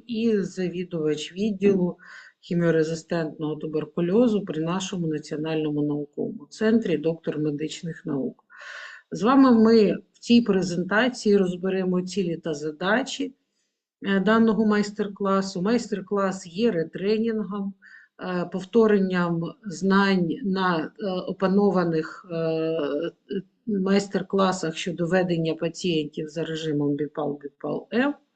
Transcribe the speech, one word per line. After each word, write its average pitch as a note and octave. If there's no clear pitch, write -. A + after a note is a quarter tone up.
і A3+
завідувач E3+
відділу F#3+
хіміорезистентного D#3+
туберкульозу F3
при D#3+
нашому F3+
Національному D#3
науковому D3
центрі, A3
доктор D#3+
медичних D3+
наук. -
З E3
вами B3
ми A3
в -
цій A#3
презентації G3+
розберемо F3+
цілі F3
та E3
задачі, F#3+
е, G3
даного A3
майстер-класу. G3
Майстер-клас G3
є G3+
ретренінгом, G3+
е, F3+
повторенням F#3
знань F#3+
на, F#3
е, G3+
опанованих, F#3
е, D#3+
майстер-класах F#3+
щодо E3+
ведення E3
пацієнтів D#3+
за D#3
режимом D#3
біпал, D3
біпал -
М. C#4